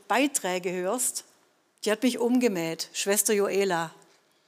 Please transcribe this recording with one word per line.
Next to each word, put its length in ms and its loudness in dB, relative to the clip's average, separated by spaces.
Beiträge 640 0
hörst, 540 -2
die 40 2
hat 120 -2
mich 160 2
umgemäht, 720 0
Schwester 400 0
Joela. 580 0